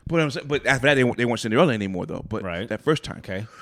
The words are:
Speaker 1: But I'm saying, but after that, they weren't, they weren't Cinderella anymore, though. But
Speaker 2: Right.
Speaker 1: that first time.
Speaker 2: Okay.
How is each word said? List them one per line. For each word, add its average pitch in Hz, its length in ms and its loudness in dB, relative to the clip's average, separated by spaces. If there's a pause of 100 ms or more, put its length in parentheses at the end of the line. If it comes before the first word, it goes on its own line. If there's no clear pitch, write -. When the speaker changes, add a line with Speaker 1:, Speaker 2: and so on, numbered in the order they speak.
Speaker 1:
But 165 140 2
I'm 151 100 2
saying, 151 180 -8
but 139 160 -2
after 127 220 2
that, 147 80 6
they 131 100 6
weren't, 117 140 2
they 120 80 2
weren't 120 140 0
Cinderella 120 340 4
anymore, 95 320 -2
though. - 200 -8
But 107 180 -6
Speaker 2:
Right. 90 240 -6
Speaker 1:
that 107 140 -6
first 151 220 0
time. - 140 -12
Speaker 2:
Okay. 98 280 -8 (160)